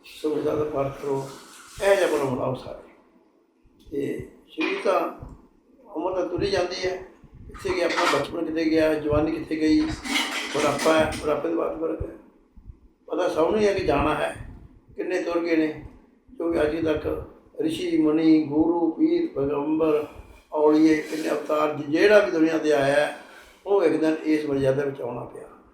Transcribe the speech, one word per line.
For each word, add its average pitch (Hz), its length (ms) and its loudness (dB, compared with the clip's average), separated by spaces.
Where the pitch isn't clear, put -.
ਸੁਖਮਨੀ 147 400 -6
ਸਾਹਿਬ 151 160 -2
ਦਾ 151 60 -2
ਪਾਠ 139 360 -6
ਕਰੋ, 135 280 -4
ਇਹ 196 120 6
ਜਿਹਾ 180 120 2
ਕਰੋ, 147 180 0
ਬਣਾਓ 127 300 -2
ਸਾਰੇ। - 340 -16
ਤੇ 139 380 -6
ਸਰੀਰ 180 340 -4
ਤਾਂ - 440 -2
ਉਮਰ 175 240 -6
ਤਾਂ 175 120 -2
ਤੁਰੀ 190 260 -4
ਜਾਂਦੀ 180 360 -2
ਹੈ, 185 80 -2
ਕਿੱਥੇ - 280 -6
ਗਿਆ 170 100 0
ਆਪਣਾ 170 340 0
ਬਚਪਨ, 165 260 -4
ਕਿੱਥੇ 160 260 0
ਗਿਆ 156 220 4
ਜਵਾਨੀ, 151 380 0
ਕਿੱਥੇ - 240 -4
ਗਈ 156 260 4
ਬੁਢਾਪਾ 147 400 2
ਹੈ, 156 260 4
ਬੁਢਾਪੇ 151 280 -2
ਤੋਂ 165 100 -2
ਬਾਅਦ 156 240 -4
ਫਰਕ 160 200 -4
ਹੈ। - 140 -10
ਪਤਾ 180 240 -2
ਸਭ 160 220 2
ਨੂੰ 214 80 2
ਹੀ 208 80 4
ਹੈ 196 60 2
ਕਿ 185 120 -2
ਜਾਣਾ 151 300 2
ਹੈ। 147 200 -4
ਕਿੰਨੇ 180 260 -4
ਤੁਰ 170 180 -2
ਗਏ 170 160 0
ਨੇ, 156 300 0
ਕਿਉਂਕਿ 165 240 0
ਅੱਜ 160 240 0
ਤੱਕ 151 420 -4
ਰਿਸ਼ੀ, 160 400 0
ਮੁਨੀ, 156 420 4
ਗੁਰੂ, 160 480 2
ਪੀਰ, 165 360 2
ਪੈਗੰਬਰ, 147 800 0
ਔਲੀਏ, 156 480 6
ਕਿੰਨੇ 160 280 -6
ਅਵਤਾਰ, 151 440 0
ਜਿਹੜਾ 202 300 6
ਵੀ 180 120 2
ਦੁਨੀਆ 160 260 2
'ਤੇ 151 140 2
ਆਇਆ 139 240 4
ਹੈ, 147 220 0
ਉਹ 196 180 4
ਇੱਕ 156 120 4
ਦਿਨ 156 280 2
ਇਸ 151 220 0
ਮਰਜ਼ਾਦਾ 139 400 0
ਵਿੱਚ 139 160 -6
ਆਉਣਾ 123 220 -8
ਪਿਆ - 200 -16